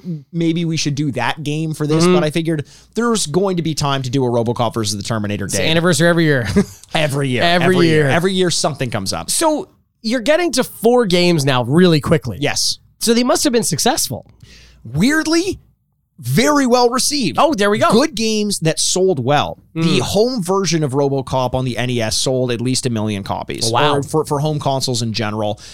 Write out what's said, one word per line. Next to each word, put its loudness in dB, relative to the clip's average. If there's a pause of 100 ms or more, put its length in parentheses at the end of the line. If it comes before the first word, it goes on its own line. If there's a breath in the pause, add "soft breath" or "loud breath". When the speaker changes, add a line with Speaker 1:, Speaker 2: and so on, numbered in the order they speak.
(320)
Speaker 1:
maybe -2
we -2
should -2
do -2
that -4
game -4
for -4
this, 2
Speaker 2:
Mm-hmm. 4
Speaker 1:
but 4
I 0
figured -4 (260 soft breath)
there's 0
going 0
to -4
be -2
time -2
to -6
do 0
a 2
RoboCop 0
versus -4
the -8
Terminator -4
Speaker 2:
It's -6
the -2
Speaker 1:
game. 0
Speaker 2:
anniversary 2
every 2
year. 2 (240)
<laughs> -20
Speaker 1:
Every -2
year. 0
Speaker 2:
Every 2
Speaker 1:
Every 4
year. 4
Speaker 2:
year. 2
Speaker 1:
Every 2
year 2
something -2
comes -4
up. -8
Speaker 2:
So 0 (340)
you're -2
getting 2
to 0
four 2
games 2
now 0
really 4
quickly. -2
Speaker 1:
Yes. -2 (220)
Speaker 2:
So 2
they 2
must 2
have 0
been 2
successful. -2 (540 soft breath)
Speaker 1:
Weirdly, 0 (600)
very 2
well 4
received. -2
Speaker 2:
Oh, 4
there 2
we 2
go. 4
Speaker 1:
Good 4
games -2
that 0
sold 0
well. 0 (160)
The 2
Speaker 2:
Mm. -4
Speaker 1:
home 0
version 0
of -2
RoboCop -2
on -2
the -4
N -4
E -2
S -2
sold 0
at -2
least -2
a 0
million -2
copies. -6
Speaker 2:
Wow. 2
Speaker 1:
Or -2
for, -2
for -2
home -2
consoles -2
in -4
general. -4 (140 loud breath)